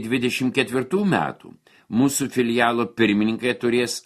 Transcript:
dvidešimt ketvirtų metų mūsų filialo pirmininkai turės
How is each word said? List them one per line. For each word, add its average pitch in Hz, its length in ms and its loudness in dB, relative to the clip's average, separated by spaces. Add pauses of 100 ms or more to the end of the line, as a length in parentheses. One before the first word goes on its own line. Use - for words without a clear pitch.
dvidešimt 120 500 -2
ketvirtų 127 560 -2
metų 82 460 -2 (340)
mūsų 135 400 2
filialo 117 640 0
pirmininkai 110 640 2
turės 120 480 -2